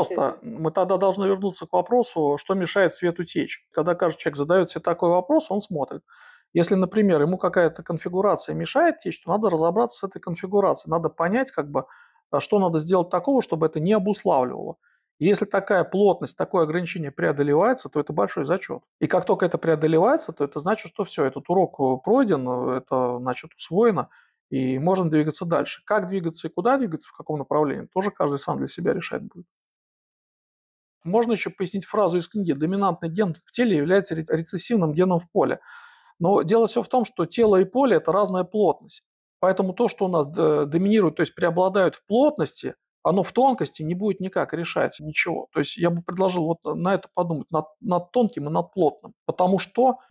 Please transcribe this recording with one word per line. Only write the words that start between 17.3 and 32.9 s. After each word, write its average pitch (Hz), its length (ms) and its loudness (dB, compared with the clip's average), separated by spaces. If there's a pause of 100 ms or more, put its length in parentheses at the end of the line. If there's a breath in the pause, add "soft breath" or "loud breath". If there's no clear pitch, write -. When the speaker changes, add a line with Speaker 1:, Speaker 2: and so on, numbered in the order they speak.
Speaker 2:
то 151 100 -2
это 147 140 -6
большой 180 320 -2
зачет. 165 360 -4 (180)
И 160 80 0
как 180 180 2
только 190 180 2
это 170 140 0
преодолевается, 165 760 2
то - 120 -4
это 147 160 -8
значит, 190 320 -4
что 202 120 -4
все, 156 220 -2
этот 135 240 -6
урок, 180 300 2
э, 131 240 2
пройден, 190 440 2
э, 127 300 -2
это, 127 400 -2
значит, 127 380 -6
усвоено, 190 520 0 (420 soft breath)
и 131 280 -2
можно 175 320 2
двигаться 156 340 0
дальше. - 400 -2
Как 208 220 0
двигаться 170 420 -6
и - 20 -8
куда 240 280 0
двигаться, 175 320 -6
в - 60 -20
каком 151 220 -8
направлении, 143 540 -2
тоже 196 200 -2
каждый 143 260 -2
сам 147 200 -4
для 135 100 -4
себя 175 260 -4
решать - 280 -8
будет. - 220 -18 (1600)
Можно 226 280 2
еще 190 180 -2
пояснить 190 340 -6
фразу 180 340 0
из 165 100 -4
книги: 185 240 -2
«Доминантный 170 560 -2